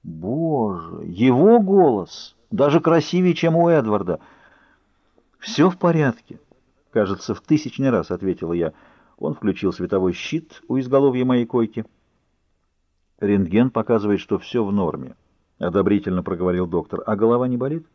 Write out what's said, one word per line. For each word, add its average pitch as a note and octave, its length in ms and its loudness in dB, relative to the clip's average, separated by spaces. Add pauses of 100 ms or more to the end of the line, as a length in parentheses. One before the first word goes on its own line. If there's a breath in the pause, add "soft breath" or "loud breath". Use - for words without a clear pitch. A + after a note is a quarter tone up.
Боже, F2+ 1040 -4
его B2+ 540 4
голос E3+ 760 2 (140)
даже C#3+ 300 2
красивее, E3+ 560 2
чем E3 200 0
у E3+ 140 4
Эдварда. G#2 500 0 (1200 soft breath)
"Все D3 320 0
в F3+ 80 -4
порядке", D3+ 640 -2 (520)
кажется, G2 440 -2
в - 60 -20
тысячный C3 500 -2
раз F2+ 180 0
ответила F2 440 -4
я. E2 200 -2 (480 soft breath)
Он D#2 140 -4
включил F#2+ 360 -2
световой F#2 420 -2
щит - 540 -10
у C3 120 -2
изголовья B2+ 460 2
моей B2 200 0
койки. A#2 400 -4 (1300)
"Рентген G2+ 500 2
показывает, G#2 500 0
что G2 200 -4
все A#2 260 -4
в G2 60 -4
норме", D#2+ 440 -4 (440)
одобрительно F#2 640 0
проговорил F2+ 420 -2
доктор. E2+ 400 -6
"А A2 100 -2
голова A#2+ 320 0
не B2 80 -4
болит?" C#3+ 400 -6